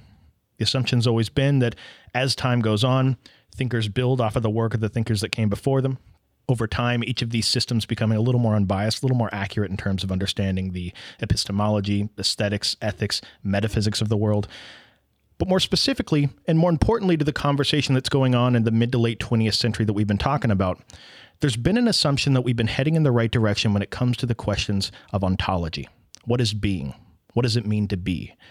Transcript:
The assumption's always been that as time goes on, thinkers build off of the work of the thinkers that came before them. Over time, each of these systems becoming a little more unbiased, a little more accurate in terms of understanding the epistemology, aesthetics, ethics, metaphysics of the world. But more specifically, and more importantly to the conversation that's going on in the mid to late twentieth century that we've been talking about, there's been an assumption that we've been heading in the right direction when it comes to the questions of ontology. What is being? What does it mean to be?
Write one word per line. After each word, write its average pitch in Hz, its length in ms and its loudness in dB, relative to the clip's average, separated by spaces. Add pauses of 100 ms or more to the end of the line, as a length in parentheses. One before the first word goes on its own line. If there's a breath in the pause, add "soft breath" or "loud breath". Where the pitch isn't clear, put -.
(560 soft breath)
The 113 80 -4
assumption's 120 420 0
always 113 220 2
been 139 300 2
that 117 180 0 (380 loud breath)
as 127 200 0
time 123 260 0
goes 107 220 2
on, 131 360 2 (360 loud breath)
thinkers 117 340 -2
build 127 340 0
off 107 120 0
of 123 80 0
the 113 60 0
work 110 240 0
of 113 80 -2
the 110 80 0
thinkers 110 320 -2
that 110 120 -4
came 107 180 0
before 135 320 0
them. 131 160 -4 (500)
Over 117 180 0
time, 120 380 -2
each 120 160 -4
of 117 80 -4
these 113 180 -2
systems 117 380 -2
becoming 110 320 0
a 107 60 0
little 123 180 2
more 110 140 2
unbiased, 101 480 0
a 135 40 -2
little 127 120 2
more 110 140 0
accurate 101 380 -4
in 98 60 -4
terms 95 260 -2
of 95 80 -6
understanding 95 640 -2
the 90 220 -8 (260 loud breath)
epistemology, 104 880 0 (100)
aesthetics, 104 640 -2
ethics, 104 400 -4 (240 loud breath)
metaphysics 104 560 -2
of 107 80 0
the 110 80 2
world. 104 320 0 (920 loud breath)
But 180 100 -2
more 185 120 2
specifically, 160 680 0 (180)
and 165 100 2
more 175 140 4
importantly 190 460 2
to 151 80 -2
the 147 80 0
conversation 143 600 0
that's 131 140 0
going 131 240 2
on 123 220 4
in 113 80 4
the 113 80 2
mid 117 220 2
to 123 60 0
late 117 200 2
twentieth 110 380 2
century 113 300 0
that 107 60 2
we've 104 140 0
been 104 120 2
talking 135 340 0
about, 92 280 0 (600 loud breath)
there's 135 160 0
been 170 220 0
an 240 100 2
assumption 143 460 2
that 127 80 2
we've 123 120 0
been 113 140 0
heading 151 260 0
in 160 80 4
the 143 80 4
right 117 200 2
direction 110 420 2
when 101 100 2
it - 80 -8
comes 123 280 -2
to - 80 -4
the 120 100 -2
questions 98 560 -2 (200 loud breath)
of 98 120 0
ontology. 92 640 -2 (380)
What 120 140 0
is 107 140 0
being? 92 400 -4 (380)
What 120 100 0
does 117 140 0
it 107 100 -2
mean 104 220 0
to 101 80 -2
be? 90 380 -4 (160 loud breath)